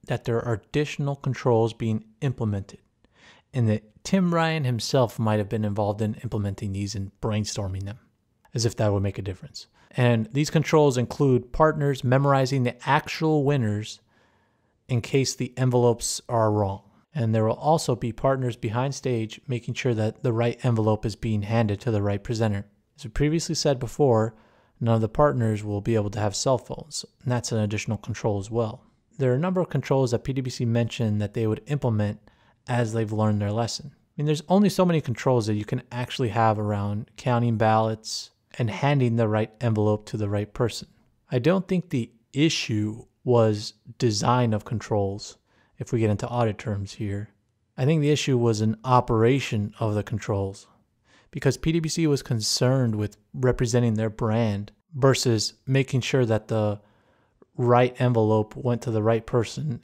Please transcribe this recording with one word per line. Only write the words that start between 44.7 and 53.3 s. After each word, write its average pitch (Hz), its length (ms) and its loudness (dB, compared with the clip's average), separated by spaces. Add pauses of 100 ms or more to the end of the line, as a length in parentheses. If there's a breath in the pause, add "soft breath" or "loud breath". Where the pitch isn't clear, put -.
if - 120 -8
we 120 80 0
get 110 120 2
into 120 180 -2
audit 120 300 -2
terms 101 340 -6
here. 104 380 -8 (440)
I 131 100 -2
think 151 180 2
the 147 80 2
issue 139 260 2
was 117 240 2
an 110 220 2
operation 120 960 2
of 107 160 -2
the 101 80 -2
controls, 98 640 -4 (640 soft breath)
because 135 260 0
P 160 140 -2
W 160 180 -2
C 165 160 -2
was 143 160 2
concerned 123 720 0
with 104 240 -4 (160)